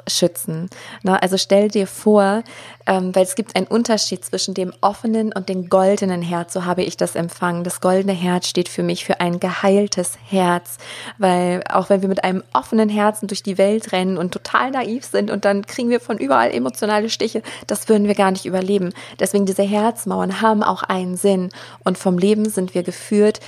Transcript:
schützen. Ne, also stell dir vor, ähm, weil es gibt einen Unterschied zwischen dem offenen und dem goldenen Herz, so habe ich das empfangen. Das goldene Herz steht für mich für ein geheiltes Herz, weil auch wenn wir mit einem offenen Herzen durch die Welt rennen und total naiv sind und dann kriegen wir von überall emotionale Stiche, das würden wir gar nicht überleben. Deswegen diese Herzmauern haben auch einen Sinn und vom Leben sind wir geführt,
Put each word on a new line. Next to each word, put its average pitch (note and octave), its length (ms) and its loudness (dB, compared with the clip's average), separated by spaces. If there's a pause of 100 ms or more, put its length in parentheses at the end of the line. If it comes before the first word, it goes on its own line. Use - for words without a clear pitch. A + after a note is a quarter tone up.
schützen. E3+ 640 -2 (320)
Ne, F#3+ 180 2
also F#3 180 0
stell G3+ 320 4
dir G3+ 180 0
vor, G#3 560 2 (420)
ähm, F#3 300 0
weil F#3 80 6
es F#3 120 -2
gibt - 200 -4
einen F#3+ 120 0
Unterschied A3 580 0
zwischen F#3+ 280 -4
dem F#3 280 -4
offenen A3 520 0
und F#3+ 160 -6
dem F#3 200 -4
goldenen F#3+ 520 4
Herz, F3 320 -4
so F3+ 120 -4
habe F3+ 180 0
ich - 140 -6
das F3 180 -2
empfangen. F3 480 -4
Das F3 180 -8
goldene F#3+ 320 2
Herz F3+ 340 -2
steht - 220 -2
für - 140 -4
mich F3 220 -4
für - 140 -2
ein F3 200 -2
geheiltes G3 800 0 (100)
Herz, F3 500 0 (400)
weil F3+ 520 2
auch F#3 200 0
wenn G3 120 4
wir F#3+ 80 0
mit F#3+ 140 -2
einem F#3 200 0 (100)
offenen A3 360 2
Herzen G#3 380 0
durch G3 160 -6
die F#3+ 140 -4
Welt G3+ 340 2
rennen F#3 260 0
und F3 140 -2
total - 400 -2
naiv B3 340 -4
sind G3+ 260 -2
und G3+ 140 -2
dann G3+ 200 2
kriegen A#3+ 240 -4
wir A#3+ 100 2
von A#3 180 -6
überall C4 340 2
emotionale A3+ 580 -2
Stiche, A3+ 320 -4 (260)
das - 220 -6
würden G#3 180 4
wir G3+ 80 2
gar G3 160 4
nicht F#3 140 -4
überleben. F#3 480 0 (260)
Deswegen G3+ 260 2
diese F#3+ 180 0
Herzmauern G3 800 0
haben A3 220 4
auch - 200 -2
einen F#3 320 -4
Sinn F#3 340 2 (340)
und F#3 140 0
vom F3+ 200 0
Leben G#3+ 320 2
sind F#3 240 -4
wir F3+ 100 -2
geführt, G#3 640 2